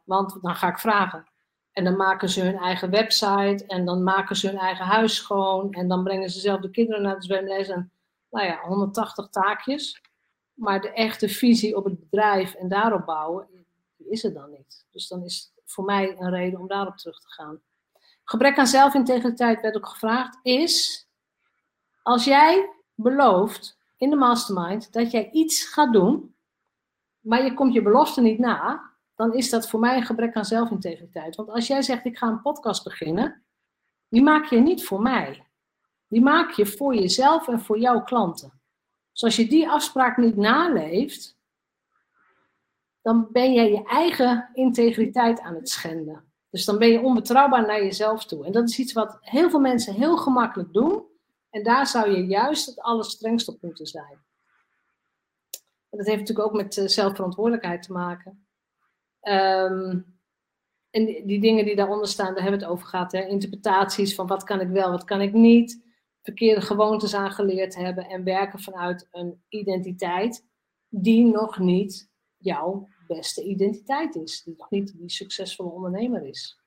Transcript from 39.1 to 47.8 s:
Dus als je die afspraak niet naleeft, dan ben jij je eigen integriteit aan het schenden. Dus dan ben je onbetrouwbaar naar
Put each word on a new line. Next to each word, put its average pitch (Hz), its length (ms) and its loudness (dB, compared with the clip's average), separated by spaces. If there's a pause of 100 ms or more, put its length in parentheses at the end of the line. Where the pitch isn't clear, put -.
Dus - 100 -12
als 226 140 2
je 233 120 4
die 311 220 4
afspraak 262 460 0
niet 226 200 4
naleeft, 220 1000 0 (1700)
dan 226 280 2
ben 254 220 2
jij 233 180 6
je 208 140 2
eigen 254 680 0
integriteit 233 840 2
aan 170 140 -12
het 165 140 -12
schenden. 160 640 -10 (180)
Dus - 140 -8
dan 208 140 0
ben 233 100 6
je 233 120 6
onbetrouwbaar 247 680 4
naar 208 160 0